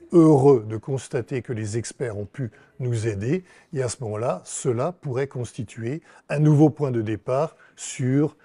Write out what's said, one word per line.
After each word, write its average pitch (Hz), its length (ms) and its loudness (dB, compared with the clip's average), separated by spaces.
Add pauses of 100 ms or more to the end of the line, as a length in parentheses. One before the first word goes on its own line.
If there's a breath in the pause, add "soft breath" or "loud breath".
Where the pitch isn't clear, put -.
(140)
heureux 143 540 6
de 110 80 -8
constater 131 680 -6
que 131 120 -8
les 107 240 -4
experts 110 400 -8
ont 104 80 -8
pu 120 260 -10 (300 soft breath)
nous 117 260 -2
aider. 117 380 -4 (280 soft breath)
Et 135 80 -4
à 127 60 -2
ce - 140 -8
moment-là, 117 420 -6
cela 131 480 -4
pourrait 135 360 -6
constituer 120 760 -10 (260 soft breath)
un 147 120 -4
nouveau 151 300 6
point 143 220 -4
de 117 100 -2
départ 127 540 -4 (220 soft breath)
sur 139 680 -2